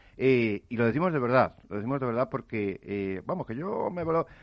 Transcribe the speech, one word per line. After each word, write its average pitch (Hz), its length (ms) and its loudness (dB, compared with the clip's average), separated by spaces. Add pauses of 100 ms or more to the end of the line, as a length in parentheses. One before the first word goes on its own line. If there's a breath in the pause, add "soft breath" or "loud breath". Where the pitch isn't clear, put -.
(180 soft breath)
Eh, 120 520 4
y 117 80 -4
lo 117 80 4
decimos 156 280 2
de 151 40 0
verdad, 123 380 4 (120)
lo 101 100 -6
decimos 127 220 -2
de 131 60 -2
verdad 123 240 0
porque, 107 540 -4
eh, 95 420 -4
vamos, 92 220 -6
que 113 80 -8
yo 185 340 -4
me 180 140 -6
lo, 165 240 0 (160 loud breath)